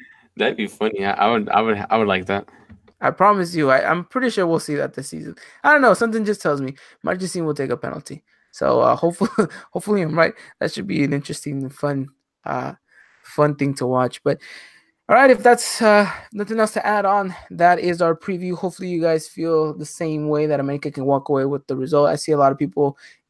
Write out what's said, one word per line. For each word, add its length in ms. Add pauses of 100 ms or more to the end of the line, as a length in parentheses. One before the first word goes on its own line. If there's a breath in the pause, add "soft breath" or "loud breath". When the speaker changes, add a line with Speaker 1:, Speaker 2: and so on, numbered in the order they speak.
(100)
Speaker 1:
<laughs> 260
That'd 200
be 100
funny. 380
I, 80
I 180
would, 180
I 120
would, 300
I 80
would 100
like 180
that. 220 (520 loud breath)
Speaker 2:
I 100
promise 440
you, 160
I, 200
I'm 140
pretty 260
sure 160
we'll 140
see 160
that 180
this 140
season. 280 (280 loud breath)
I 80
don't 100
know. 120
Something 300
just 160
tells 220
me 120 (300 soft breath)
Marchesín 400
will 100
take 160
a 60
penalty. 460 (300)
So, 280
uh, 160
hopefully, 400
<laughs> 120 (240 loud breath)
hopefully 300
I'm 160
right. 140 (280 loud breath)
That 120
should 140
be 180
an 80
interesting, 560
fun, 400 (360)
uh, 280 (500 soft breath)
fun 340
thing 180
to 120
watch. 360
But, 160 (680 loud breath)
all 80
right, 140
if 120
that's, 400
uh, 280 (220 loud breath)
nothing 260
else 140
to 140
add 180
on, 300 (160 loud breath)
that 280
is 220
our 160
preview. 400
Hopefully 320
you 140
guys 260
feel 460
the 100
same 440
way, 180
that 140
America 300
can 140
walk 240
away 160
with 220
the 100
result. 320
I 80
see 160
a 60
lot 120
of 80
people 380 (340 soft breath)